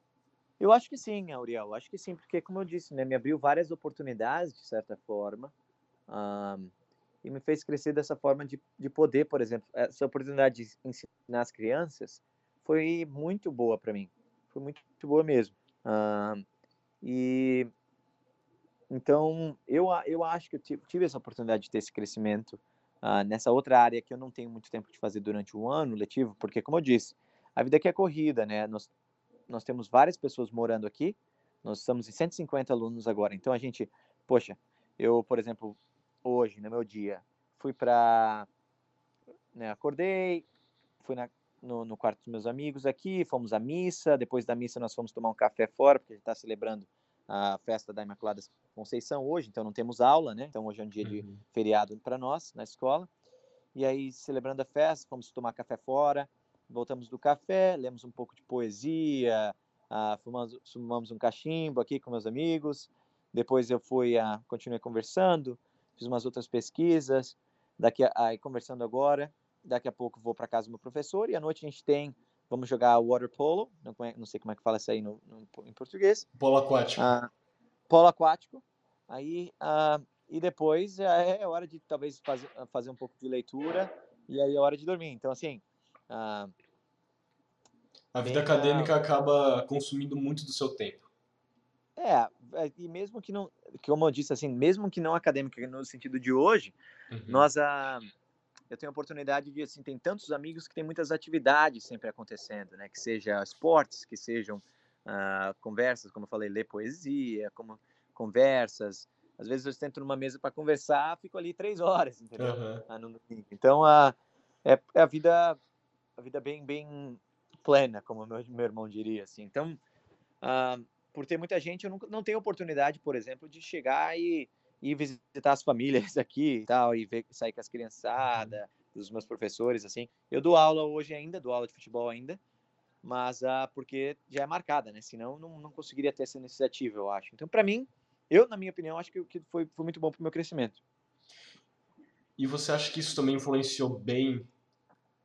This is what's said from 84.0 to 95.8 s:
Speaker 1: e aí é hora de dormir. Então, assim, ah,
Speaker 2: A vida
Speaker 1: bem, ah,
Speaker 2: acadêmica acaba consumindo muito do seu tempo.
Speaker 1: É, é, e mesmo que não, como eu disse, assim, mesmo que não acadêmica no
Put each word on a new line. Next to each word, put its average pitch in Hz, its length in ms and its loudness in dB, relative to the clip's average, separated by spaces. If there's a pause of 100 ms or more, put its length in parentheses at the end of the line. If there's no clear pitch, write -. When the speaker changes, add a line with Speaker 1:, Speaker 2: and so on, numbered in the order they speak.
Speaker 1:
e 135 120 -2
aí 143 160 4
é 139 40 6
hora 143 160 6
de 147 100 -14
dormir. 170 240 -4
Então, 131 200 -6
assim, 131 320 -8 (460)
ah, 107 400 -8 (1600)
Speaker 2:
A 123 80 -2
vida 127 200 0
Speaker 1:
bem, - 20 2
ah, - 20 -4
Speaker 2:
acadêmica 151 500 4
acaba 139 720 4
consumindo 139 480 -4
muito 143 300 -4
do - 80 -12
seu 131 240 -4
tempo. - 340 -10 (840)
Speaker 1:
É, 311 160 0 (520)
é, 147 120 -6
e 175 120 -14
mesmo 202 320 -10
que 196 120 -12
não, 196 180 -8 (340)
como 156 220 4
eu 151 40 6
disse, 139 220 -2
assim, 143 160 -2
mesmo 175 420 2
que 180 100 -4
não 160 140 0
acadêmica 139 520 -2
no 131 180 -12